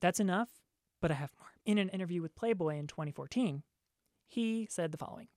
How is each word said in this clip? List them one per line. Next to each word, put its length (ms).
That's 200
enough, 420
but 100
I 40
have 240
more. 100
In 120
an 120
interview 320
with 140
Playboy 400
in 100
twenty 240
fourteen, 540
he 440
said 220
the 60
following. 380